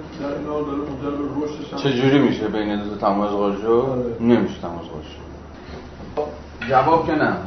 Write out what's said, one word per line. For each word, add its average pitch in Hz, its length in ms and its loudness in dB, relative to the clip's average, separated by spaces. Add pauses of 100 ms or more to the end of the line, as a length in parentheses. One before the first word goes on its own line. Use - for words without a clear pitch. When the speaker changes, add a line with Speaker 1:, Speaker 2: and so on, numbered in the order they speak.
(220)
Speaker 1:
در 143 160 -4
این 147 100 -6
حال 151 180 -2
داره 139 120 -4
منجر 143 400 -4
به 143 80 -2 (160)
رشدش - 320 -6
هم - 60 -6
Speaker 2:
چه 135 140 2
جوری 135 260 6
می‌شه 110 280 4
بین 104 360 -2
دو 104 60 -6
تا 104 60 -4 (120)
تمایز 101 240 4
قاچ 101 320 0
رو؟ 117 180 6
Speaker 1:
آره. 123 380 -2
Speaker 2:
نمیشه 117 420 4
تمایز 85 320 -8
قاچ 76 220 -12
رو. - 1080 -10 (460)
جواب 160 360 6
که 160 100 0
نه. 139 180 2 (140)